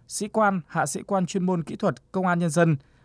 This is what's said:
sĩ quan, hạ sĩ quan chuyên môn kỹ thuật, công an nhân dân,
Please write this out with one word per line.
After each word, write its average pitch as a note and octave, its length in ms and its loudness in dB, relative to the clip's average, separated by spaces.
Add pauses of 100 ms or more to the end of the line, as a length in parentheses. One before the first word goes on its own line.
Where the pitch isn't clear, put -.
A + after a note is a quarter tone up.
sĩ G#3 200 -6
quan, G3+ 380 2
hạ D3+ 200 -2
sĩ - 160 -6
quan F#3 240 -2
chuyên F3+ 200 -2
môn F3+ 160 0
kỹ - 140 -10
thuật, - 360 -4
công F#3 140 -2
an F3 120 2
nhân F3 120 0
dân, E3 260 4 (280)